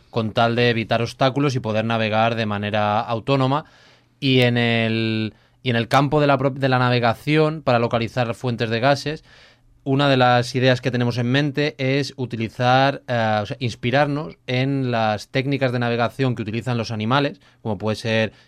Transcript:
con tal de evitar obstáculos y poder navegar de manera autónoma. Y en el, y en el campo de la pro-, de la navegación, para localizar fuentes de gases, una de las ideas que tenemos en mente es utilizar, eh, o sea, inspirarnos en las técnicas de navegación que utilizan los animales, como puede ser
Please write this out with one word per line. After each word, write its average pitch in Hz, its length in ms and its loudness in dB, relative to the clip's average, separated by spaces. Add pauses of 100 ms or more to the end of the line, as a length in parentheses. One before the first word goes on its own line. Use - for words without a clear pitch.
(100)
con 110 200 -2
tal 117 240 2
de 120 160 2
evitar 113 320 -2
obstáculos 135 540 0
y 123 40 -2
poder 110 240 -2
navegar 113 520 0
de 113 100 -2
manera 104 540 0
autónoma. 131 680 -2 (540)
Y 131 220 4
en 120 140 2
el, 113 800 0 (280)
y 131 80 -4
en 117 60 0
el 117 120 -2
campo 143 320 2
de 147 80 4
la 139 100 4
pro-, 135 120 0
de 135 180 -2
la 127 100 2
navegación, 131 840 0
para 120 180 2
localizar 117 540 -2
fuentes 117 360 -4
de 113 100 -2
gases, 143 440 0 (640)
una 139 200 2
de 135 80 4
las 123 400 4
ideas 127 240 2
que 131 100 -2
tenemos 120 260 -2
en 120 140 -2
mente 147 480 -2
es 135 380 -2
utilizar, 127 880 0
eh, 113 360 0
o 98 40 -6
sea, - 140 -10
inspirarnos 143 760 -2 (120)
en 131 420 -2
las 110 380 -2
técnicas 135 420 -2
de 123 80 -2
navegación 120 560 0
que 110 80 -6
utilizan 113 340 -4
los 113 140 -4
animales, 123 500 -2 (220)
como 107 160 -4
puede 107 160 -2
ser 110 380 -2 (160)